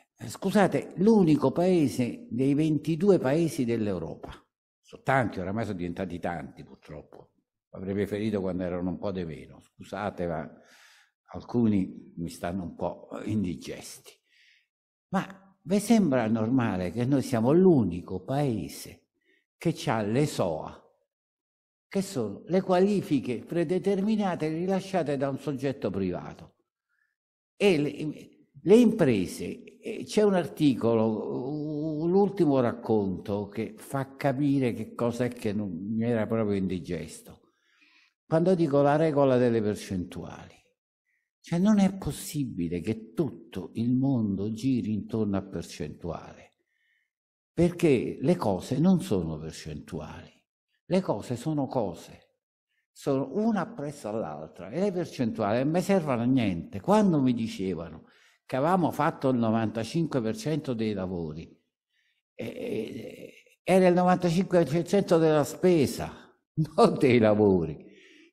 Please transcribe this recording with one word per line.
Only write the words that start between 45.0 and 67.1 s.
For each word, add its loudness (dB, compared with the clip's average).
a -2
percentuale, -12
perché 2
le 2
cose -2
non 4
sono -2
percentuali, -12
le 0
cose -4
sono -4
cose, -6
sono -2
una 0
appresso -8
all'altra -8
e -6
le 0
percentuali -2
non 0
mi 2
servono 0
a 0
niente. 0
Quando 4
mi 4
dicevano -6
che -8
avevamo 2
fatto 0
il 2
novantacinque 0
per -2
cento -4
dei -2
lavori, -6
eh, -10
era 6
il 6
novantacinque 4
per 0
cento 4
della 6
spesa, 2
<laughs> -20
non 6
dei 6